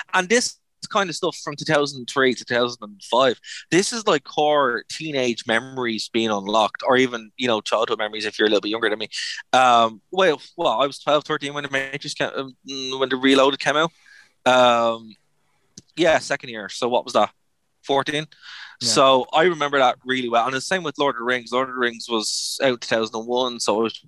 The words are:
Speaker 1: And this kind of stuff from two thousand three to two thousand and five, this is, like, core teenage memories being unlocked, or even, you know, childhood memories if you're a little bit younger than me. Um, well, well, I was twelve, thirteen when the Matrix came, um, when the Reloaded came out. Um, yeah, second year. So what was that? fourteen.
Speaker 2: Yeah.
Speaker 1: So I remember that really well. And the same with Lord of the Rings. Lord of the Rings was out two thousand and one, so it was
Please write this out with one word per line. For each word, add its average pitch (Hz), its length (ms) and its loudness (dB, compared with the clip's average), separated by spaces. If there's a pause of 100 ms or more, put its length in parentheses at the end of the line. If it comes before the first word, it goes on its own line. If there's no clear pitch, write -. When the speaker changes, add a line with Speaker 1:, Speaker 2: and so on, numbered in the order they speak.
(140)
Speaker 1:
And 185 160 0
this 240 280 2 (320)
kind 196 200 -2
of 151 60 -8
stuff 165 280 -4
from 147 140 -8
two 147 80 -10
thousand 143 440 -2
three 131 240 2
to 117 120 -8
two 123 100 -4
thousand 120 260 0
and 104 220 -18
five, 123 340 2 (320)
this 180 220 2
is, 226 160 -4
like, 165 160 2
core 147 640 0
teenage 131 560 -4
memories 120 680 -2
being 113 180 0
unlocked, 104 580 0
or 131 80 4
even, 123 420 0
you 127 100 -4
know, 110 120 0
childhood 113 400 -2
memories 107 260 -6
if 107 140 -6
you're 110 80 4
a - 20 4
little 104 120 4
bit 104 100 -6
younger 113 180 -2
than 107 80 -2
me. 110 120 -10 (420)
Um, 117 580 4
well, 180 320 0 (140)
well, 131 260 0
I 143 60 2
was 135 100 -10
twelve, 147 280 0
thirteen 147 280 -6
when 143 120 -8
the 139 40 -14
Matrix 139 440 -6
came, 135 200 -4
um, 135 220 -8 (420)
when 131 120 0
the 131 80 -2
Reloaded 135 420 4
came 143 160 -2
out. 160 160 0 (540)
Um, 117 680 4 (840)
yeah, 156 220 4
second 139 300 -4
year. 107 200 -10
So - 180 -4
what 120 160 0
was 123 100 -10
that? 107 180 4 (600)
fourteen. 147 320 -2 (560)
Speaker 2:
Yeah. 120 60 -4
Speaker 1:
So 135 460 6
I 156 100 4
remember 147 360 0
that 127 260 4
really 127 240 -4
well. 117 160 2
And 131 100 -2
the 131 60 -4
same 185 220 -4
with 147 140 -6
Lord 139 180 0
of 117 40 -12
the 117 60 -8
Rings. 120 260 -2
Lord 131 180 0
of 127 60 -14
the 127 40 -6
Rings 117 300 -2
was - 540 -4
out 127 180 0
two - 140 -10
thousand 113 240 -2
and 117 80 -10
one, 123 320 -2
so 107 200 0
it 113 40 2
was 110 240 -4